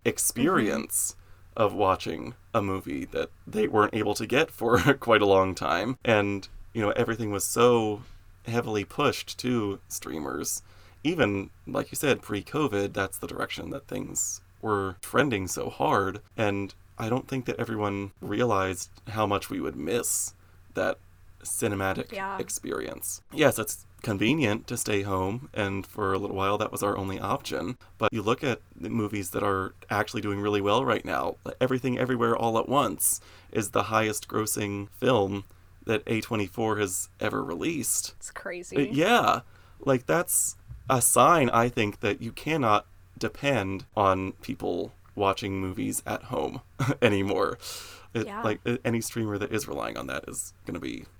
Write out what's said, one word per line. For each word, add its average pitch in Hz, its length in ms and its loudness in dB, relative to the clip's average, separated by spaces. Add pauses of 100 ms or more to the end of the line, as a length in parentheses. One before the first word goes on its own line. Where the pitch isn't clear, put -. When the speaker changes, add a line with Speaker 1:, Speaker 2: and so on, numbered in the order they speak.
Speaker 1:
experience - 1080 0
Speaker 2:
Mm-hmm. - 500 -8
Speaker 1:
of 101 100 4
watching 95 600 0 (180)
a 113 80 2
movie 95 460 -4
that - 240 -4 (160)
they - 200 0
weren't 107 280 4
able 104 200 0
to 113 120 -4
get 143 240 2
for 117 280 2
<laughs> - 220 4
quite 107 220 6
a 101 40 6
long 95 280 6
time. 92 500 0
And, 101 420 2 (280)
you 117 80 0
know, 104 80 4
everything 113 420 0
was 98 120 -2
so 117 580 4 (440)
heavily 117 380 0
pushed - 540 -2
to 107 500 0
streamers. 71 720 -6 (400)
Even, 107 460 0 (180)
like - 240 -4
you - 60 -10
said, 123 260 0
pre-covid, 104 720 -2
that's 98 260 -4
the - 80 -8
direction - 440 -8
that - 180 -10
things - 540 -6 (180)
were 98 400 0
trending 113 480 2
so - 220 -4
hard. 110 500 2 (160)
And 101 380 0 (240)
I 110 100 -4
don't 127 180 -2
think 131 200 -4
that - 120 -2
everyone 101 640 -2
realized 101 680 0 (180)
how 107 180 2
much 98 240 0
we 92 80 -4
would - 180 -4
miss - 580 -2 (400)
that 95 240 -2 (440)
cinematic - 680 -2
Speaker 2:
Yeah. 196 260 -6
Speaker 1:
experience. - 840 -6 (100)
Yes, 143 260 4
it's - 260 -6 (180)
convenient 110 680 2
to 123 80 -6
stay 104 260 0
home, 98 500 -2
and 98 340 -2
for 98 260 -2
a 95 60 0
little 101 180 -4
while 98 220 0
that 107 120 -2
was 98 120 -6
our 101 140 0
only 95 220 -4
option. 110 580 -4 (220)
But 110 140 0
you 113 100 -2
look 113 220 0
at 123 160 0 (180)
the - 120 -8
movies 104 400 -2
that 110 120 -2
are 95 320 0 (160)
actually 107 320 -2
doing 101 180 -2
really 104 200 2
well 104 240 4
right 117 200 0
now. - 320 -2 (240)
Everything 127 380 0
Everywhere 120 380 2
All 113 220 0
at - 100 0
Once 123 520 2 (320)
is 104 180 -2
the 104 140 2
highest 110 440 0
grossing 104 600 -2 (120)
film 101 440 2 (400)
that 110 220 0
A 110 140 0
twenty-four 107 580 -2
has 98 300 -2 (120)
ever 107 220 0
released. - 760 -4
Speaker 2:
It's - 120 -14
crazy. 180 460 -10
Speaker 1:
Uh, - 40 4 (120)
yeah. 160 480 4 (400)
Like, 131 260 2
that's - 500 0 (320)
a 127 140 4
sign, 139 480 6
I 117 180 4
think, 107 320 0
that 104 220 0
you 113 100 -8
cannot 127 540 2 (320)
depend 104 680 -2 (100)
on 95 360 4 (100)
people 92 500 -4 (220)
watching 98 460 2
movies 104 460 -4
at - 180 -6
home - 360 -4 (200)
<laughs> 120 220 0
anymore. 98 560 2 (560)
It, 110 120 -2
Speaker 2:
Yeah. - 160 -8
Speaker 1:
like, 107 220 -2
a-, 120 200 0
any 117 180 0
streamer 107 360 -4
that 101 140 -4
is 107 160 -2
relying 57 300 -6
on 64 80 -8
that 65 220 -6
is - 260 -10 (100)
gonna - 160 -8
be 60 240 -8 (160)